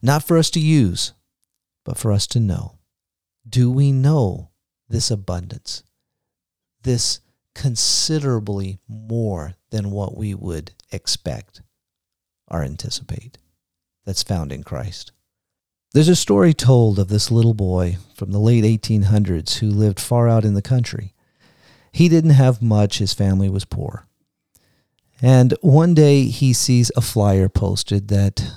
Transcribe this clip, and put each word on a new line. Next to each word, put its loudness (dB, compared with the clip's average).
Not 0
for 2
us 2
to -2
use, 0
but -8
for -2
us 0
to -2
know. -4
Do 0
we 2
know 0
this -4
abundance? -10
This -4
considerably -4
more -6
than -4
what -6
we -6
would -10
expect -10
or -6
anticipate -12
that's -6
found -6
in -14
Christ. -12
There's 4
a 6
story 4
told 4
of 0
this -2
little 4
boy -2
from -10
the -2
late 4
eighteen 0
hundreds 0
who -2
lived 0
far 0
out 2
in 2
the -2
country. -4
He 2
didn't 4
have 4
much. 0
His -2
family 0
was -4
poor. -10
And 4
one 4
day 6
he 0
sees 2
a -2
flyer 2
posted -4
that 0